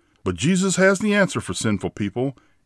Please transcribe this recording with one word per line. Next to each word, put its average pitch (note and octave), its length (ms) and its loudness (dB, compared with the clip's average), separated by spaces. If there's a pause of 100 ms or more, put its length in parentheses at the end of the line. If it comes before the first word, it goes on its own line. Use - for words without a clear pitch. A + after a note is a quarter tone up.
(240)
But F#2 120 -2
Jesus F3+ 400 2
has F#3+ 240 4
the G#3 160 0
answer F#3+ 260 0
for - 120 -10
sinful G2+ 380 -2
people A#2+ 460 -6 (280)